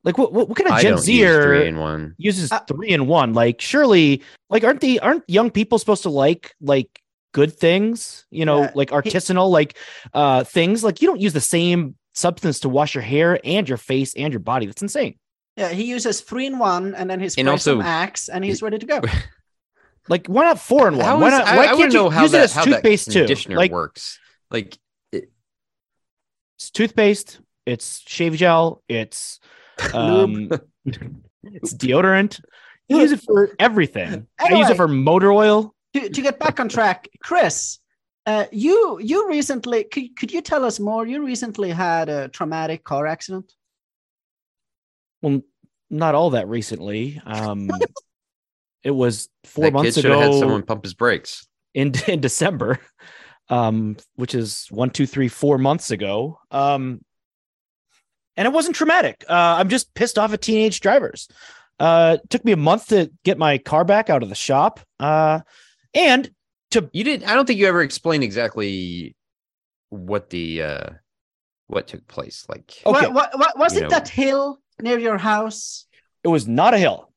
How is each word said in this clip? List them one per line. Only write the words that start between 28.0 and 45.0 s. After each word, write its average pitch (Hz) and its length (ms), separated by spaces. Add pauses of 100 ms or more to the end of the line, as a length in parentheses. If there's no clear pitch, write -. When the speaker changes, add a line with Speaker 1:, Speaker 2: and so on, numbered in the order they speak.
Speaker 1:
shave 170 300
gel, 165 520
it's, - 500 (420)
Speaker 3:
<laughs> - 140
Speaker 1:
um, 147 540
Speaker 3:
Lube. - 160 (220)
Speaker 1:
<laughs> - 0 (580)
it's 202 300
deodorant. 190 680 (480)
You 294 100
use 302 140
it 226 100
for 202 280 (100)
everything. 151 680 (140)
I 302 40
use 349 60
it 359 40
Speaker 3:
Anyway, 285 220
Speaker 1:
for 175 120
motor 156 420
oil. 214 420 (220)
Speaker 3:
to, 269 140
to 208 140
get 277 180
back 311 180
on 240 100
track, 208 380 (160)
Chris, - 560 (480)
uh, 214 240
you, 302 500
you 359 280
recently, 254 560
could, - 320
could - 160
you 339 80
tell 294 240
us 214 160
more? 220 260
You 285 180
recently 220 460
had 165 380
a 143 200
traumatic 160 540
car 147 240
accident. 185 460 (1700)